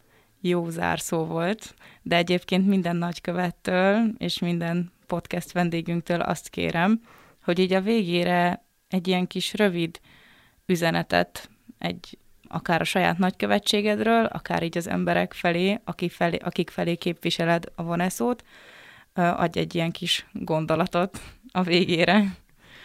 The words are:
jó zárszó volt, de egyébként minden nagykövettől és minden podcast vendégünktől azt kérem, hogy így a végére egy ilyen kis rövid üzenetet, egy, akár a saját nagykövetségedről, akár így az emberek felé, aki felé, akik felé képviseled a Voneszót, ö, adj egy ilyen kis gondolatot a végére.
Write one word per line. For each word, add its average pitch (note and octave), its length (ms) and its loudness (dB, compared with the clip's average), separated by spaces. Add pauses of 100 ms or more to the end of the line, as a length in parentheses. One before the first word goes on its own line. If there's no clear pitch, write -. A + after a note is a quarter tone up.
(420)
jó F3 280 0
zárszó E3 560 -2
volt, E3 500 -4 (260)
de F3 140 0
egyébként F3+ 520 2
minden F3 280 2
nagykövettől F3+ 1200 0
és F3 220 -4
minden F3 520 -2 (160)
podcast F3 440 -6
vendégünktől E3+ 680 -2
azt - 280 -2
kérem, F3 520 0 (420)
hogy F3 160 0
így F#3 140 2
a F#3+ 80 2
végére F3 840 0 (220)
egy F#3 200 -2
ilyen F3+ 200 2
kis - 260 -6
rövid F3 460 0 (680)
üzenetet, E3+ 840 0 (280)
egy, - 400 -8 (300)
akár E3 340 -2
a - 20 0
saját E3+ 340 2
nagykövetségedről, G#3 1080 2
akár - 380 -2
így E3+ 140 -4
az E3+ 100 -4
emberek F3+ 460 0
felé, F#3 500 0
aki E3+ 260 -6
felé, E3+ 280 -2
akik - 320 -4
felé F3 260 -2
képviseled E3+ 680 -2 (100)
a F3 80 -6
Voneszót, F3+ 600 -2 (680)
ö, F#3 80 0
adj E3+ 380 0
egy D#3+ 160 -4
ilyen E3 160 -2
kis - 420 -4
gondolatot E3 880 -2 (300)
a F3+ 120 0
végére. F3 760 4 (480)